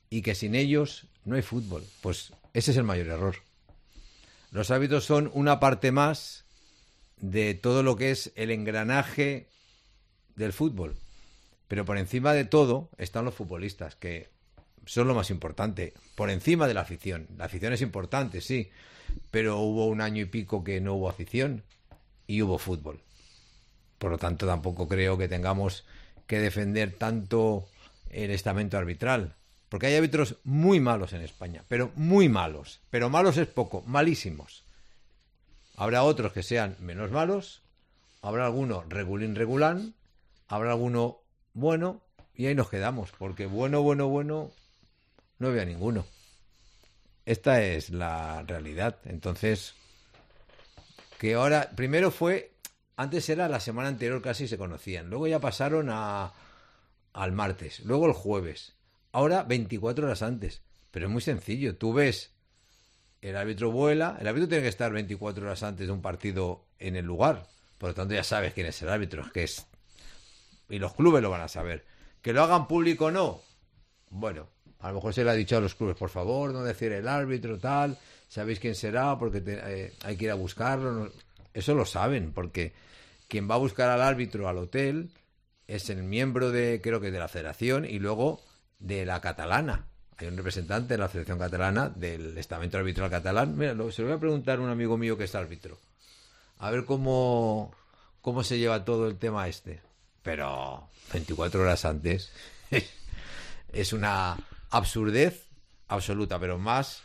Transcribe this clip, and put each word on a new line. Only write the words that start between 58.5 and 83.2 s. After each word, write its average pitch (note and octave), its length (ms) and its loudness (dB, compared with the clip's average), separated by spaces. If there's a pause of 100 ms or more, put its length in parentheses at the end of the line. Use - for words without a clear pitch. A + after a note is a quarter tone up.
ahora D#3 320 2
veinticuatro A#2 640 -2
horas A2 160 -2
antes. G#2+ 380 -4 (300)
Pero F2 160 -6
es G2 60 0
muy A#2+ 100 0
sencillo, A#2 540 -2
tú A2+ 160 0
ves, C3 400 2 (880)
el G2 160 -6
árbitro G#2+ 360 -2
vuela, D3+ 480 2
el G#2 80 -2
árbitro D3 200 0
tiene D#3 140 2
que B2+ 60 0
estar A2+ 240 -2
veinticuatro G2+ 520 -6
horas G2 180 -4
antes F#2+ 240 -6
de F#2 60 -2
un F#2+ 100 -4
partido F#2 640 -4 (120)
en F#2 180 -6
el F2 80 -4
lugar, F2 440 2 (280)
por F2+ 140 -6
lo E2+ 40 -4
tanto G2 200 -2
ya G2 80 2
sabes G2 320 0
quién F2 140 -4
es - 140 -8
el D#2 60 -4
árbitro, F#2 440 -4
que F2 120 -2
es, - 220 -8 (1040)
y G#2 100 -8
los F#2 160 -4
clubes D3+ 280 8
lo G2+ 80 2
van F2 100 -2
a E2 80 -8
saber. E2 360 -6 (380)
Que A#2 100 -2
lo C3 100 6
hagan E3 260 4
público E3 380 2
o D#3+ 40 2
no, E3 300 0 (680)
bueno, F#2 380 -6 (320)
a F#2 80 -8
lo G2 80 -4
mejor G2+ 180 -4
se B2 100 2
le A#2 60 6
ha A2+ 40 6
dicho A2 220 2
a A2+ 40 6
los G2+ 140 0
clubes, F#2+ 220 -2
"Por F2+ 140 -4
favor, B2+ 420 -2
no B2+ 100 -6
decir A#2 300 -2
el G2+ 160 -4
árbitro, B2+ 500 -2
tal, C#3 400 0 (300)
sabéis G#2+ 320 -4
quién A2+ 160 -4
será, B2+ 420 0
porque G#2 220 -2
te, G2+ 240 -6
eh, F#2+ 300 -8 (100)
hay G#2 120 -6
que G#2 100 -4
ir A2 40 0
a G#2 40 0
buscarlo", A#2+ 580 -2
no, G#2+ 180 -4 (420)
eso C#3+ 220 2
lo B2 120 4
saben, G2 460 0
porque E2+ 400 -4 (540)